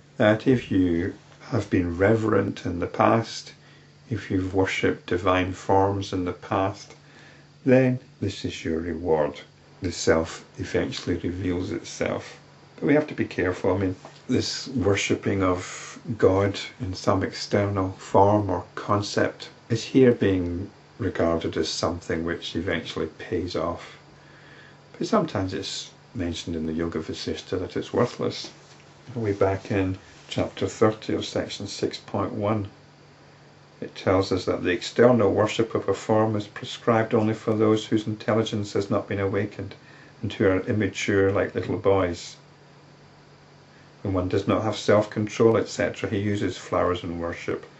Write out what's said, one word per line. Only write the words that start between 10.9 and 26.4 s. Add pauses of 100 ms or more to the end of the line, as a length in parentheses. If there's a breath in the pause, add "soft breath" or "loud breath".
reveals
itself. (380)
But
we
have
to
be
careful.
I
mean, (320)
this
worshipping
of (180)
God (200)
in
some
external
form
or (100)
concept (200)
is
here
being (300)
regarded
as
something
which
eventually
pays
off. (1000 loud breath)
But
sometimes
it's (240)
mentioned